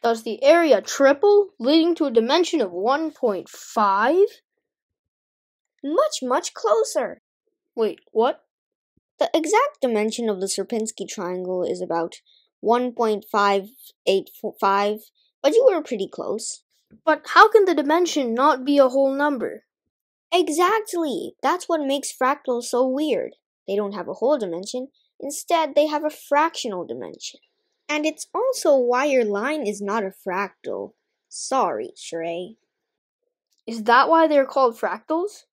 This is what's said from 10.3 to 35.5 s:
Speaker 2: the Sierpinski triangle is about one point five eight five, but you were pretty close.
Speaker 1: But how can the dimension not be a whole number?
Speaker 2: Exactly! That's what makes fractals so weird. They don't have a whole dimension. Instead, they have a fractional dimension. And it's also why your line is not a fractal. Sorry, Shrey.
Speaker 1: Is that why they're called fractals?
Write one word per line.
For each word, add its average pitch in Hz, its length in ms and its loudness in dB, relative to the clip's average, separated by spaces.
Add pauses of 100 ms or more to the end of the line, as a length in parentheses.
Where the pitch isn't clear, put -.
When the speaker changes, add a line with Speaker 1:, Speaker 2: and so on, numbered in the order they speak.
Speaker 2:
the 190 80 -4
Sierpinski 208 600 -6
triangle 180 540 -6
is 180 180 -4
about 170 360 -4 (420)
one 240 340 0
point 220 380 -2
five 202 380 2 (360)
eight 196 260 0 (300)
five, 202 380 0 (420)
but 294 120 2
you 466 120 4
were 381 160 4
pretty 208 280 -6
close. - 560 -10 (400)
Speaker 1:
But 311 240 0
how 392 200 8
can 427 160 6
the 359 100 2
dimension 302 600 0
not 262 300 2
be 285 140 2
a 262 100 8
whole 269 260 2
number? 269 520 -4 (680)
Speaker 2:
Exactly! 339 1120 0
That's 339 260 -2
what 311 180 -2
makes 285 260 -4
fractals 254 520 -2
so 247 240 0
weird. 262 480 -4 (320)
They 196 80 -4
don't 202 180 -4
have 180 140 -10
a 190 60 -10
whole 269 220 0
dimension. 208 520 -8 (320)
Instead, 302 560 -4
they 294 100 4
have 302 180 -4
a 302 60 -2
fractional 285 720 -2
dimension. - 540 -14 (500)
And 302 180 -4
it's 311 280 -6
also 403 420 0
why 247 280 0
your 262 200 2
line 226 420 -4
is 202 160 -6
not 208 200 -4
a 190 120 -8 (120)
fractal. 185 680 -8 (340)
Sorry, 170 680 -4
Shrey. 170 640 -10 (1080)
Speaker 1:
Is 226 180 -10
that 262 240 4
why 330 180 4
they're 285 200 2
called 247 320 0
fractals? 311 760 -6